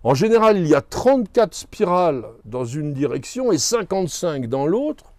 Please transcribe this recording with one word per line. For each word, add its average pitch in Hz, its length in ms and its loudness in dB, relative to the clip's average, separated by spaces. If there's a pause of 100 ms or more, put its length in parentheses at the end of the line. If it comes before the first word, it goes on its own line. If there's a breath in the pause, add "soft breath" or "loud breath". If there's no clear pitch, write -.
En 127 100 2
général, 220 440 4
il 170 100 0
y 147 80 6
a 139 60 2
trente-quatre 240 720 0
spirales 175 680 -2 (200)
dans 120 200 -6
une 147 280 -6
direction 139 580 -4
et 165 60 2
cinquante-cinq 180 880 -4
dans 135 200 -2
l'autre 277 520 -4